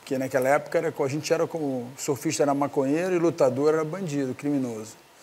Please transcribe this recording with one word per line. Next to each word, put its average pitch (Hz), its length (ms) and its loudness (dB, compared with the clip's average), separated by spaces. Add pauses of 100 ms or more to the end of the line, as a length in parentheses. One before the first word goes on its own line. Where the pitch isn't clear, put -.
que 135 140 -4
naquela 131 300 0
época 147 280 2
era, 160 140 0
co-, 143 140 -2
a 135 40 0
gente 147 240 -2
era 165 140 2
como, 135 500 -4
surfista 151 460 -2
era 143 100 4
maconheiro 143 600 0
e 175 40 4
lutador 147 540 4
era 160 120 2
bandido, 143 500 -4
criminoso. 123 600 -4 (260)